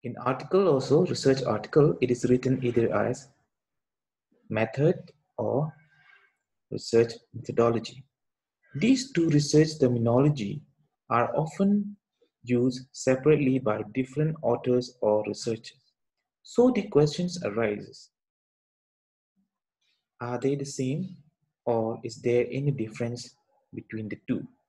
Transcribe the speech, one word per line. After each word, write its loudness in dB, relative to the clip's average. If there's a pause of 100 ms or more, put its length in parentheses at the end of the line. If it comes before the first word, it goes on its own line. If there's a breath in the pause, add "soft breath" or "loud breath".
In -10
article 0
also, 4
research 0
article, 2
it 0
is 0
written 2
either 0
as -2 (1200)
method -2 (260)
or -2 (960 soft breath)
research 2 (200)
methodology. -2 (720)
These 0
two 0
research 2
terminology 2 (480)
are 0
often 0 (480)
used 0
separately 2
by -2 (120)
different -2
authors 0
or 2
researchers. -8 (640)
So 4
the -2
questions 0
arises, -4 (2000)
are -6
they -2
the -6
same -6 (480)
or -2
is -12
there 0
any -2
difference -8 (400)
between -12
the -12
two? -4 (220)